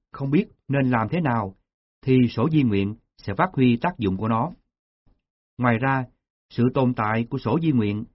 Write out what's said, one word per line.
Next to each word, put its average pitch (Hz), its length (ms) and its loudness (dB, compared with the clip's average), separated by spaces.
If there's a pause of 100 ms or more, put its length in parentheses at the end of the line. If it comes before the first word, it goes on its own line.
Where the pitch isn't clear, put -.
(120)
không 139 180 -8
biết 185 180 2 (200)
nên 135 220 0
làm 110 200 0
thế 170 100 -2
nào, 117 360 -2 (460)
thì 131 140 2 (140)
sổ 123 200 0
di 156 120 4
nguyện 101 340 0 (200)
sẽ - 180 -10
phát 170 180 0
huy 127 240 4
tác 180 220 -4
dụng 95 180 -2
của 107 120 -4
nó. 117 240 -2 (1040)
Ngoài 120 200 2
ra, 135 260 -2 (460)
sự 120 140 0 (100)
tồn 127 200 0
tại 113 360 -2
của 139 80 -6
sổ 123 240 -2
di 160 100 2
nguyện 107 320 0 (100)